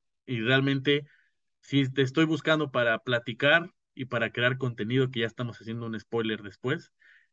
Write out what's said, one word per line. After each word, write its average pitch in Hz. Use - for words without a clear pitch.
y 123
realmente 139
si 135
te 135
estoy 156
buscando 156
para 120
platicar 139
y 127
para 113
crear 127
contenido, 127
que 123
ya 113
estamos 117
haciendo 117
un 110
spoiler 110
después, 123